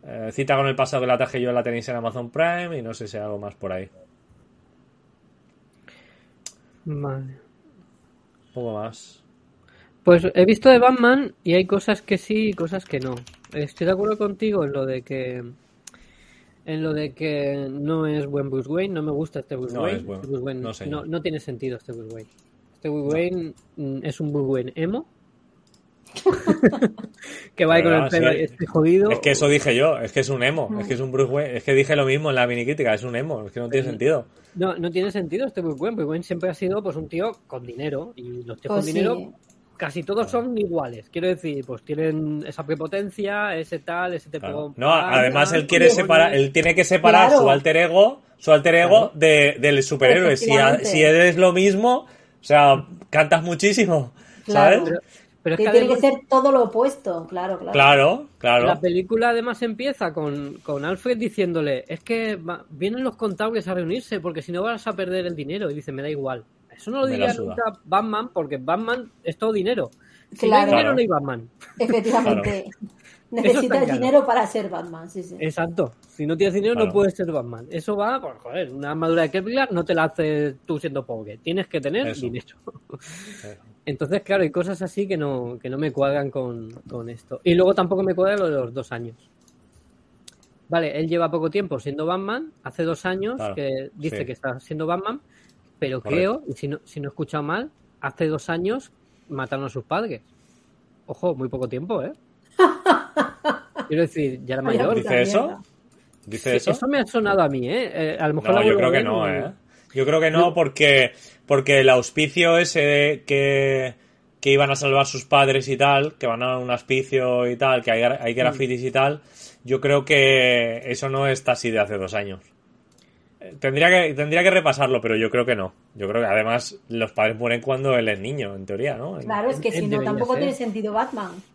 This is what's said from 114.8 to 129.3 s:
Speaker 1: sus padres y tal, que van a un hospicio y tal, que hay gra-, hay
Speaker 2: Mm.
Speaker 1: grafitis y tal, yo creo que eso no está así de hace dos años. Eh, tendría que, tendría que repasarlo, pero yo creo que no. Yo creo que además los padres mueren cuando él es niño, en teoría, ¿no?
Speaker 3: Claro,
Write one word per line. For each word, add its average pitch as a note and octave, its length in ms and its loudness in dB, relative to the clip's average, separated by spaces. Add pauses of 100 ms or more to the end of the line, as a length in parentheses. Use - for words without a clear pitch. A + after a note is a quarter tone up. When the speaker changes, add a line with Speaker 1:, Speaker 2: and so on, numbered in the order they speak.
Speaker 1:
sus C3+ 180 -10
padres C#3 440 4
y C3 100 -2
tal, C#3 400 2
que C3 80 -6
van A#2 160 -2
a B2+ 160 -2
un B2 120 -6
hospicio B2+ 800 0
y B2 80 -4
tal, B2+ 260 2
que A#2 100 -2
hay A2+ 100 2
gra-, A#2+ 180 2
hay A#2+ 140 -4
Speaker 2:
Mm. - 20 -4
Speaker 1:
grafitis B2+ 480 -2
y C3 60 -4
tal, C#3 320 0 (420)
yo C3 160 -2
creo C#3+ 240 2
que B2+ 840 4
eso C3+ 180 -4
no C3+ 180 -2
está C3 260 0
así A#2+ 180 -2
de A2 100 0
hace G#2 160 -2
dos F#2+ 160 -6
años. G2+ 280 -8 (1000)
Eh, - 180 -20
tendría C#3 300 2
que, F3+ 240 4
tendría D3+ 300 0
que F#3+ 80 6
repasarlo, C#3+ 500 2
pero A2+ 160 0
yo A2 140 0
creo A#2+ 160 0
que A#2+ 100 0
no. F#2+ 160 -8 (220)
Yo G2+ 140 -6
creo A2 120 -2
que A2+ 80 0
además A2 480 0 (140)
los A2+ 220 -4
padres A2 260 0
mueren A#2 240 -2
cuando C3+ 340 0
él A2+ 140 2
es G2+ 100 -2
niño, A2+ 340 -8
en F#2+ 120 -14
teoría, A#2 320 -4
¿no? E3 220 -10
Speaker 3:
Claro, G#3+ 280 -4